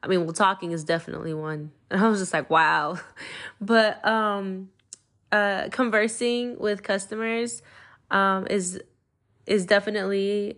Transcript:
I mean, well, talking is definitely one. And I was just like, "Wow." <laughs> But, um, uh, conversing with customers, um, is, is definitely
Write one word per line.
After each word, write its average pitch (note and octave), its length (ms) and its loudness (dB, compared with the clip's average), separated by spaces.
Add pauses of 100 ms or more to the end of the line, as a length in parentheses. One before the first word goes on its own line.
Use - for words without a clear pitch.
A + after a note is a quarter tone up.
I - 60 -8
mean, F#3 160 4
well, D#3+ 80 -4
talking F#3+ 400 0
is E3 100 -4
definitely E3 520 -4
one. D#3 360 -8 (200)
And F#3+ 120 2
I A3 60 6
was G#3 100 2
just F#3 140 -4
like, D#3 180 -2
"Wow." D#3+ 480 4 (300)
<laughs> - 320 -16
But, A3 460 2
um, G3+ 640 -2 (600)
uh, G3+ 400 2
conversing A#3+ 880 0
with G#3 240 -2
customers, A3+ 800 -4 (480)
um, G3 380 2
is, F#3 320 -2 (680)
is F#3+ 200 2
definitely G3+ 920 0